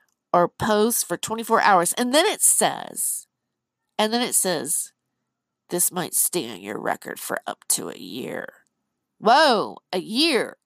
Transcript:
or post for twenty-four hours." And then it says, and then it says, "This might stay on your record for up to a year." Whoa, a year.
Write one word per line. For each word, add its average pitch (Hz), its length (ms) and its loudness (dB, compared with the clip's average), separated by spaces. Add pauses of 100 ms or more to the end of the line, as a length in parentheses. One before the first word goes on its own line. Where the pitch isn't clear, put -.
(320)
or 175 160 4
post 214 600 0
for 170 100 -4
twenty-four 226 440 0
hours." 175 320 4
And 247 200 -2
then 330 140 4
it - 160 0
says, - 840 0 (720)
and 214 160 0
then 240 80 0
it 214 140 -2
says, 151 580 -2 (760)
"This 175 220 -2
might 170 220 -4
stay - 380 -2
on 87 100 -14
your 101 180 -8
record - 400 -6
for - 280 -6
up - 220 -10
to - 200 -2
a - 80 -12
year." - 560 -12 (640)
Whoa, 220 640 4 (120)
a 185 80 -4
year. 220 680 0